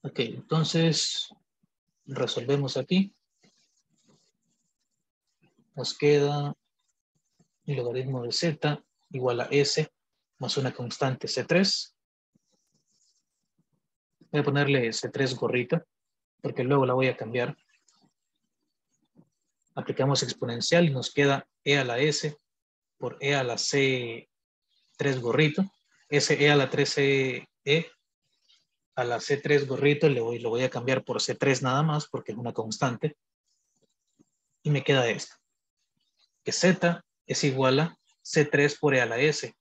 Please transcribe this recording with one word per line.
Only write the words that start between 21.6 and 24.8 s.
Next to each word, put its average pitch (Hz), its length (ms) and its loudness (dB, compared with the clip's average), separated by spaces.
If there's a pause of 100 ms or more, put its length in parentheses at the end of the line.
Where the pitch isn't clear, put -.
E 143 140 2
a 131 80 0
la 120 140 -2
S 151 360 -2 (640)
por - 240 -10
E 139 140 0
a 135 80 0
la 117 160 -4
C 127 720 -2 (680)